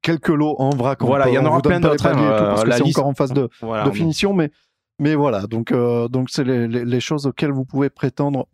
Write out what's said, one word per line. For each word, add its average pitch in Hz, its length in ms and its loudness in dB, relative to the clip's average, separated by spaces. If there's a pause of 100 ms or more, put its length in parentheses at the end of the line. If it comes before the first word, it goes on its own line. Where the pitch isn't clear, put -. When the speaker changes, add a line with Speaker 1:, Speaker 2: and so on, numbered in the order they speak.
Speaker 1:
quelques 165 260 -2
lots 151 300 2
en 135 120 0
vrac. 135 320 -2
On - 40 0
Speaker 2:
Voilà, 139 200 2
Speaker 1:
peut, 127 40 4
Speaker 2:
il 123 40 2
y 135 40 2
en 143 60 2
Speaker 1:
on 156 40 2
Speaker 2:
aura 156 80 2
Speaker 1:
vous - 60 0
donne 147 100 2
Speaker 2:
plein 135 80 2
Speaker 1:
pas 165 80 2
les 147 80 2
Speaker 2:
d'autres, 147 100 -2
hein, 165 80 2
Speaker 1:
papiers 117 120 2
et 107 120 2
tout, 104 60 2
parce 101 160 2
Speaker 2:
euh, 110 40 2
Speaker 1:
que 117 60 2
Speaker 2:
la 120 80 2
Speaker 1:
c'est 135 60 2
Speaker 2:
liste. 147 140 2
Speaker 1:
encore 139 120 0
en 135 40 -2
phase 131 200 -2
de, 131 140 0 (120)
Speaker 2:
Voilà, 113 240 -4
Speaker 1:
de 101 60 2
Speaker 2:
on - 20 -4
Speaker 1:
finition, 165 420 -2
mais, 156 160 0 (480)
mais 151 160 2
voilà, 120 320 0
donc, 113 240 -4
euh, 120 380 0
donc 127 220 -2
c'est 143 140 -2
les, 123 220 0
les, 120 200 -2
les 123 140 0
choses 143 260 -4
auxquelles 143 260 -2
vous 131 140 -4
pouvez 139 240 -2
prétendre 143 640 -4